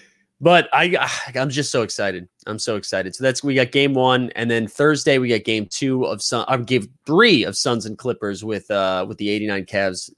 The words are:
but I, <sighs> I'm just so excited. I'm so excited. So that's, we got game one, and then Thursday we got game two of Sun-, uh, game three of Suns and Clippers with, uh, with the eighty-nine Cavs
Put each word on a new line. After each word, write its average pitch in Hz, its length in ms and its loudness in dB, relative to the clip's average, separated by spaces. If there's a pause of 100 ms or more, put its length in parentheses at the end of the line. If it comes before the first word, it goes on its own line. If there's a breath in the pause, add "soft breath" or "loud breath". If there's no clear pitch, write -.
(400 loud breath)
but 165 320 4
I, 147 380 2 (160 loud breath)
<sighs> 127 100 -10
I'm 131 140 -2
just 135 220 -4
so 127 100 2
excited. 95 460 -4 (200)
I'm 107 120 -8
so 113 160 -4
excited. 95 400 -6
So 127 80 -8
that's, 127 200 0
we 139 120 0
got 127 160 2
game 139 220 2
one, 127 420 2
and 117 160 -2
then 113 160 0
Thursday 143 520 2
we 123 100 0
got 110 160 0
game 110 200 0
two 131 400 -2
of 101 160 -4
Sun-, - 260 -2
uh, 131 100 2
game 120 320 0 (160)
three 170 380 6
of 95 140 -4
Suns 117 280 -2
and 107 120 -12
Clippers 101 460 -6
with, 107 280 -6
uh, 95 360 0
with 90 100 -12
the 101 120 -4
eighty-nine 104 360 -2
Cavs 98 520 -2